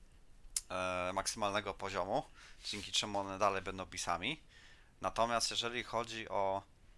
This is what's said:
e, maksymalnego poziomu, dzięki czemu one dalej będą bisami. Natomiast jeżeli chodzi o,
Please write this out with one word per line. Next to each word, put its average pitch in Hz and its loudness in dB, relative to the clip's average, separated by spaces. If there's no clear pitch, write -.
e, 92 0
maksymalnego 101 0
poziomu, 98 0
dzięki 98 -6
czemu 101 0
one 98 -2
dalej 98 6
będą 95 -4
bisami. 92 -2
Natomiast 113 4
jeżeli 117 -2
chodzi 113 -2
o, 98 2